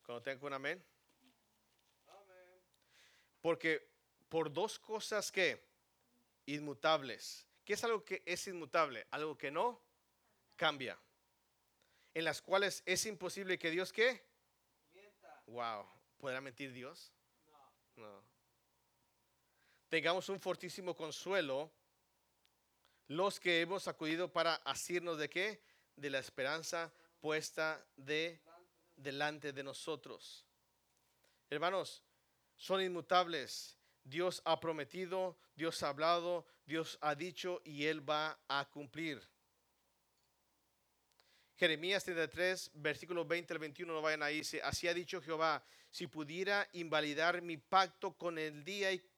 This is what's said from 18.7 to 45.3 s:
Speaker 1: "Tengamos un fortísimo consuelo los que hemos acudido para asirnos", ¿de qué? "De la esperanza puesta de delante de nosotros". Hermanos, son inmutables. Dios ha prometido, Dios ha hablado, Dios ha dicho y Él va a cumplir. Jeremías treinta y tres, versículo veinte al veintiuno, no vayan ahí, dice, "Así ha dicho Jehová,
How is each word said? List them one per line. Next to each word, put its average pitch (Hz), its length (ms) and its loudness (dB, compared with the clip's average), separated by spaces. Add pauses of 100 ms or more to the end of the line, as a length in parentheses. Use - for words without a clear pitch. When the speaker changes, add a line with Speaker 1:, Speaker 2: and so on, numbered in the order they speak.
Speaker 1:
"Tengamos 165 400 2
un 190 100 -4
fortísimo 180 560 -4
consuelo 156 760 -2 (1400)
los 185 320 0
que 170 220 4
hemos 185 260 0
acudido 165 440 -2
para 165 240 4
asirnos", 165 640 -2
¿de 147 120 -2
qué? 196 320 -2 (340)
"De 143 140 -6
la 135 100 2
esperanza 156 720 -2 (280)
puesta 156 680 0 (100)
de 156 460 -2 (540)
delante 143 580 -4
de 135 100 -6
nosotros". 139 840 -10 (1040)
Hermanos, 165 540 -2 (540)
son 190 240 0
inmutables. 175 960 0 (260)
Dios 165 400 -2
ha 208 160 4
prometido, 170 800 -4 (180)
Dios 160 280 -2
ha 147 60 2
hablado, 170 560 4 (200)
Dios 156 360 -2
ha 147 140 2
dicho 180 480 -4
y 147 220 -2
Él 151 220 0
va 151 300 2 (120)
a 139 200 2
cumplir. 147 520 -6 (2250)
Jeremías 175 480 4
treinta 165 220 0
y - 20 -8
tres, 180 460 0
versículo 160 500 -2
veinte 170 300 -2
al 160 60 -4
veintiuno, 160 340 -8
no 156 80 -2
vayan 156 220 2
ahí, 151 160 0
dice, - 220 -4
"Así 170 280 0
ha 170 40 2
dicho 175 280 -4
Jehová, 156 420 2 (260)